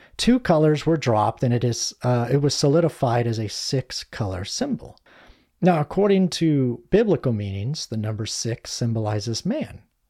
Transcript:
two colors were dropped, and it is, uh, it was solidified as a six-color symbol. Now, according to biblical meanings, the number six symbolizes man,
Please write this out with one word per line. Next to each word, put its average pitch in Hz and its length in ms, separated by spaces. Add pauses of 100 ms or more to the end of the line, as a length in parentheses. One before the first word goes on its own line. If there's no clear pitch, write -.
(160)
two 247 240
colors 156 460
were 165 100
dropped, 110 480
and 120 80
it 120 100
is, - 400
uh, 123 300
it 139 60
was 143 160
solidified 123 720
as 113 120
a 107 100
six-color - 1000
symbol. - 520 (640)
Now, 175 160
according 190 520
to 135 580
biblical 185 460
meanings, 104 520
the 110 120
number 107 260
six - 480
symbolizes 110 720
man, 262 380 (280)